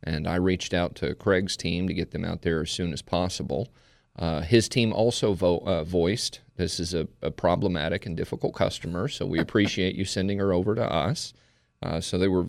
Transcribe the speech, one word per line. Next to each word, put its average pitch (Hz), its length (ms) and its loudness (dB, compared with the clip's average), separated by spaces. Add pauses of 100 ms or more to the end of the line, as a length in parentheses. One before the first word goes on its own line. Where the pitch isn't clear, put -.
And 80 240 -4
I 87 100 0
reached 92 360 2
out 87 240 0
to 73 180 -4
Craig's 98 420 2
team 87 320 0
to 87 40 -2
get - 200 -2
them 85 120 -6
out 85 160 -4
there 82 220 0
as 82 80 -4
soon 87 220 -2
as 67 100 -8
possible. 90 680 -2 (480)
Uh, 82 260 -2
his 107 260 4
team 113 240 2
also 113 420 2
vo-, 90 320 4
uh, 82 180 0
voiced, 87 560 0 (160)
"This 87 220 -2
is 85 160 -4
a, 80 140 0 (120)
a 78 100 -4
problematic 87 760 0
and 85 100 -6
difficult - 380 -4
customer, - 540 -2
so - 180 -6
we 85 140 0
appreciate 98 540 2
you 95 120 -4
sending 98 320 -2
her 98 160 2
over 98 200 2
to 120 100 0
us." 82 500 -2 (480)
Uh, 82 180 -2
so - 160 -4
they 92 120 4
were 92 200 2